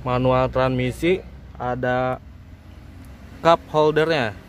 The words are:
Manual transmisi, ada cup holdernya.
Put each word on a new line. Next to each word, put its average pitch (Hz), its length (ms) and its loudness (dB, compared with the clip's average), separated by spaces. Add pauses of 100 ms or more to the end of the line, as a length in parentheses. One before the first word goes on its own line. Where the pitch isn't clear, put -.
Manual 127 480 2
transmisi, 131 720 0 (320)
ada 127 640 -2 (1200)
cup 165 320 4
holdernya. 151 640 2 (140)